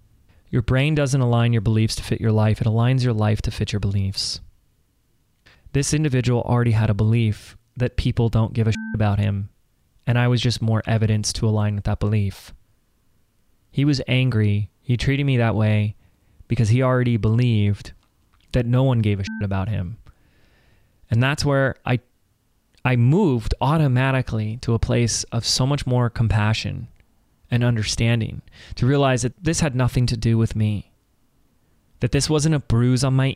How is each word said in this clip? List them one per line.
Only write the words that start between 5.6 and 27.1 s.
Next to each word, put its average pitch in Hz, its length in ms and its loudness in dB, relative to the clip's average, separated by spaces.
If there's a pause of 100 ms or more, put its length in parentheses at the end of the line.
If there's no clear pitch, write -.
This 139 200 0
individual 127 480 2
already 120 300 2
had 110 180 2
a 104 40 0
belief 110 640 0 (180)
that 123 220 -4
people 120 320 0
don't 110 240 0
give 113 140 0
a 113 40 2
shit - 240 -4
about 104 240 0
him, 101 300 -2 (580)
and 120 100 0
I 123 120 2
was 123 120 0
just 120 200 -2
more 110 240 0
evidence 110 480 0
to - 140 -2
align 107 280 0
with 101 100 -6
that 104 140 -2
belief. 104 540 -4 (1200)
He 135 80 0
was 143 240 0
angry. 110 640 0 (120)
He 127 140 -2
treated 139 300 0
me 135 100 2
that 113 200 2
way 107 400 0 (520)
because 113 220 0
he 123 120 4
already 123 360 2
believed 107 720 0 (640)
that 127 120 0
no 123 180 2
one 127 160 2
gave 104 200 0
a 98 40 -6
shit 101 200 -6
about 98 240 -4
him. 98 300 -6 (1160)
And 110 100 2
that's 139 220 0
where 135 320 0 (100)
I, 123 140 -2 (840)
I 127 100 2
moved 127 640 2
automatically 127 1040 0
to 120 140 0
a 110 40 -2
place 120 460 0
of 117 200 -6
so - 220 0
much 143 180 -2
more 123 240 0
compassion 104 800 -2 (640)